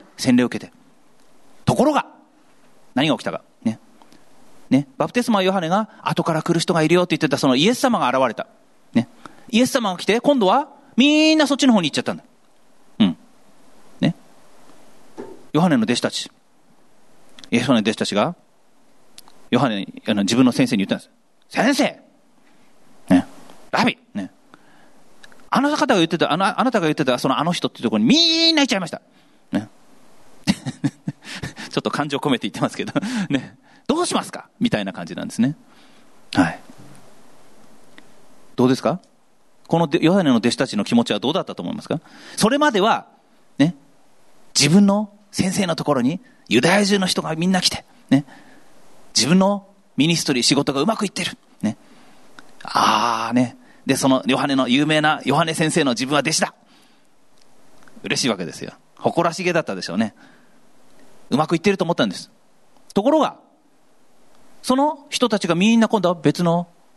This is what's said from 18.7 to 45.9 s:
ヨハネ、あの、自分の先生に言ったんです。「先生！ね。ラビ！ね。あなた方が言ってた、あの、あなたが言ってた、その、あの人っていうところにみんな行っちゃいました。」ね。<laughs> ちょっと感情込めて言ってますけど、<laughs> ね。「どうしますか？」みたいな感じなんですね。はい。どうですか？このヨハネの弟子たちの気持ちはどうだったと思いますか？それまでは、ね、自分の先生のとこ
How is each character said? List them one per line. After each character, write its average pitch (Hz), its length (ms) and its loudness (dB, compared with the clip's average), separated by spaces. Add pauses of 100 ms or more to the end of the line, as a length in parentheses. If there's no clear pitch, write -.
ヨ 120 100 2
ハ 131 100 2
ネ、 101 180 -6 (200)
あ 110 60 0
の、 104 100 0
自 98 120 0
分 127 100 6
の 120 60 6
先 127 160 2
生 117 100 0
に 98 80 0
言 - 20 -12
っ - 20 -12
た 117 60 0
ん - 40 -8
で - 40 -20
す。 - 60 -20 (400)
「先 262 240 0
生！ 247 260 -2 (1120)
ね。 - 160 4 (460)
ラ 180 140 0
ビ！ 233 120 -2 (160)
ね。 - 180 -10 (1160)
あ 226 120 2
な 285 80 2
た 294 80 -2
方 294 160 2
が 196 60 4
言 160 60 4
っ - 20 -4
て 170 100 -2
た、 151 140 0
あ 151 60 -2
の、 190 220 -2
あ 190 40 2
な 254 80 2
た 226 80 2
が 170 80 4
言 151 60 2
っ - 20 -2
て 147 100 0
た、 123 140 0
そ - 80 -2
の、 127 100 2
あ 131 60 -2
の 170 100 0
人 - 140 -4
っ - 40 -2
て - 60 -20
い - 40 -16
う - 20 -14
と 117 80 0
こ 110 60 0
ろ - 60 2
に - 20 2
み 330 460 4
ん 320 40 2
な 285 80 4
行 - 20 2
っ - 20 -4
ち - 60 0
ゃ 202 40 -2
い - 20 -2
ま 175 80 -8
し - 40 -10
た。」 - 100 -12 (500)
ね。 107 180 -6 (760)
<laughs> - 1200 -8
ち - 80 -4
ょ - 20 0
っ - 20 -10
と 107 100 -4
感 147 180 -6
情 139 80 -4
込 143 140 -2
め 117 80 -2
て - 80 -8
言 92 40 -8
っ - 20 -20
て - 80 -6
ま 120 80 -2
す - 80 -16
け 101 80 -8
ど、 104 80 -12 (200)
<laughs> 202 160 -4
ね。 - 280 -6 (300)
「ど 294 120 -2
う 359 60 0
し - 100 -6
ま 185 80 -2
す - 80 -14
か？」 - 180 -18 (100)
み 120 100 0
た 110 100 -4
い 101 60 -6
な 95 80 -8
感 90 120 -12
じ 85 100 -12
な 82 80 -10
ん 82 40 -10
で - 60 -14
す - 80 -2
ね。 135 140 0 (800)
は - 160 2
い。 - 100 -12 (2000)
ど 120 100 2
う 127 40 4
で 131 60 4
す - 80 -10
か？ 147 160 0 (680)
こ 165 120 2
の 165 100 0 (100)
ヨ 160 140 2
ハ 196 100 2
ネ 147 60 2
の 123 80 4
弟 117 140 2
子 - 40 -2
た 135 120 -2
ち 107 100 -6
の 101 60 -2
気 - 100 -4
持 117 120 4
ち - 80 -2
は 104 60 -4
ど 113 120 -4
う - 20 -2
だ 180 80 -2
っ - 40 -6
た 98 100 -12
と - 80 -12
思 85 80 -6
い - 40 -8
ま - 60 -12
す - 80 -18
か？ 156 100 -4 (360)
そ 214 140 2
れ 269 80 0
ま 302 140 2
で 208 100 2
は、 190 260 0 (500)
ね、 175 180 2 (840)
自 143 120 2
分 202 160 6
の 202 260 0 (200)
先 190 200 -2
生 185 140 -2
の 165 100 -2
と - 80 -8
こ 147 120 0